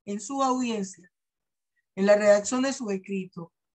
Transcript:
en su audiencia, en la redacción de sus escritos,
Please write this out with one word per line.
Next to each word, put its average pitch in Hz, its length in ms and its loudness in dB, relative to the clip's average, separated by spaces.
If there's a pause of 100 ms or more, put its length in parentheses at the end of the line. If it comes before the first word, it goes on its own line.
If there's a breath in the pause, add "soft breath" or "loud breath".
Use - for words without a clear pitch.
en 202 160 -8
su 269 200 -6
audiencia, 247 680 -2 (840)
en 190 100 0
la 208 100 8
redacción 208 460 4
de 269 100 0
sus 254 220 -8
escritos, 190 560 -10 (300)